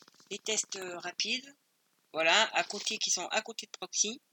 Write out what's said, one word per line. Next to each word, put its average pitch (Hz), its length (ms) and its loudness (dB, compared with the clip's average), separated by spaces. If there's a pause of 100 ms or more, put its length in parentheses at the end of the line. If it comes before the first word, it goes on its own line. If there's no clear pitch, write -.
(300)
les 202 80 -6
tests, - 380 -2
euh, 180 220 -8
rapides, 240 560 -4 (580)
voilà, 170 420 6
à 170 100 4
côté, 202 340 -4
qui - 120 0
sont 175 180 0
à 220 120 0
côté 220 260 -6
de - 40 -20
Proxy. 208 500 -2 (120)